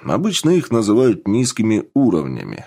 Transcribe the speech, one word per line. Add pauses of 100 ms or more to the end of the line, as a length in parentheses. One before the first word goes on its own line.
Обычно
их
называют
низкими
уровнями.